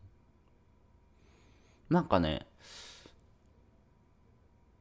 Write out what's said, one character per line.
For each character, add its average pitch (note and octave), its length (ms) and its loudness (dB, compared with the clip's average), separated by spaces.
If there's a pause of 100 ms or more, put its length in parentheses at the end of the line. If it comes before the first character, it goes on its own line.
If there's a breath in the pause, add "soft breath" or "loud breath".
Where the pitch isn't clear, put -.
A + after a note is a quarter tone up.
(1900 soft breath)
な E3+ 120 4
ん - 60 -4
か F#2+ 120 4
ね、 D#2 280 0 (2250 loud breath)